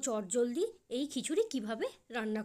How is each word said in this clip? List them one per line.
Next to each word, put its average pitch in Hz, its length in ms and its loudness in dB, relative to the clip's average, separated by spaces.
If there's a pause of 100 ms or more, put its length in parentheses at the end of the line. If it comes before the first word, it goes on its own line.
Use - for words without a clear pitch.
চটজলদি 240 580 2 (320)
এই 277 160 0
খিচুড়ি 294 300 2 (100)
কিভাবে 226 340 -2 (300)
রান্না 214 280 0